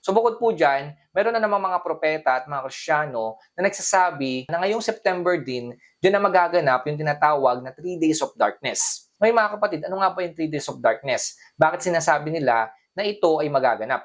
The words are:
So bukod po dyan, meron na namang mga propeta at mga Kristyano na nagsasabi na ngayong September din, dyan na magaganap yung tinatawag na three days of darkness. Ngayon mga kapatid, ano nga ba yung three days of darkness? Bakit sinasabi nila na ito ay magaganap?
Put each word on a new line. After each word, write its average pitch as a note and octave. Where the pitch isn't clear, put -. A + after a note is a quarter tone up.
So F#3+
bukod A3+
po A3+
dyan, D3
meron G#3
na A#3
namang G3+
mga F3
propeta D#3
at D3
mga C3+
Kristyano C3
na F#3+
nagsasabi C#3+
na E3
ngayong G#3+
September F3+
din, B2
dyan G3
na G3+
magaganap E3+
yung D3+
tinatawag C#3+
na C3
three F3+
days D#3
of C#3
darkness. -
Ngayon A3+
mga G#3
kapatid, G3+
ano F#3+
nga F#3
ba F#3
yung E3+
three D#3+
days D3
of B2+
darkness? A#2
Bakit E3
sinasabi D#3
nila B2+
na G#3
ito F3
ay D3+
magaganap? B2+